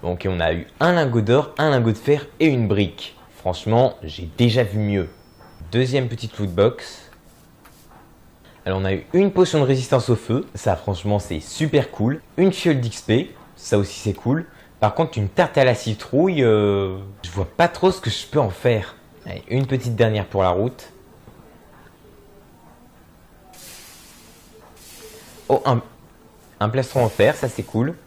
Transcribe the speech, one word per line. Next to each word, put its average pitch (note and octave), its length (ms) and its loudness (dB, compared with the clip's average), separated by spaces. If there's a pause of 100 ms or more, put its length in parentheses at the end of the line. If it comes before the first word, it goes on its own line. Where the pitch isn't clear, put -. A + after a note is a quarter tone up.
Bon, F2 120 -4
ok, F2 160 -6
on F2+ 120 -2
a E2 120 2
eu E2+ 140 -6 (140)
un E3+ 100 4
lingot C3+ 300 2
d'or, B2 360 2
un D3+ 120 2
lingot A#2 240 2
de G#2 40 -4
fer C#3+ 280 0 (160)
et D#3+ 60 6
une B2 200 2
brique. G2 480 -2 (240)
Franchement, A2 640 0
j'ai F2 340 -12
déjà A#2+ 240 4
vu G#2 160 -2
mieux. G2+ 320 0 (640)
Deuxième B2+ 380 0
petite A2+ 280 -10
loot G2+ 140 -4
box. - 580 0 (1600)
Alors, F#2+ 100 -2
on F#2+ 80 -2
a F#2+ 80 0
eu - 200 -6
une F#3+ 180 4
potion F3 280 4
de C#3 60 4
résistance C3 440 0
au A#2 60 4
feu. B2 380 -2
Ça, F#2+ 220 -2
franchement, G#2 420 -2
c'est F2 220 -4
super C#3+ 500 0
cool. B2+ 320 -2 (160)
Une F3+ 160 4
fiole D3+ 260 0
d'X A#2 220 -4
P. B2 340 0 (200)
Ça - 240 0
aussi, - 200 -4
c'est G2+ 140 -4
cool. D3 320 -2 (340)
Par G#2 140 2
contre, D#3+ 240 -2
une G2+ 120 -2
tarte - 280 0
à C#3 60 6
la B2+ 100 4
citrouille, C#3 680 0
euh, G2+ 540 2 (260)
je F2 80 -12
vois G2 140 -2
pas - 220 0
trop F#3 240 2
ce F3+ 100 -8
que A2+ 100 -4
je - 160 -8
peux - 120 0
en A2+ 100 0
faire. G#2+ 460 -2 (300)
Allez, F#2+ 240 -12
une C3 160 0
petite A#2+ 300 -2
dernière G#2+ 300 2
pour G2 180 0
la F2+ 60 4
route. G2+ 420 -2 (4000)
Oh, C3+ 160 0
un, A#2+ 160 0 (760)
un G#2+ 100 0
plastron B2+ 340 -2
en A2 60 2
fer, C3+ 260 2
ça C3+ 120 -6
c'est A#2 160 -8
cool. C3+ 320 -2 (120)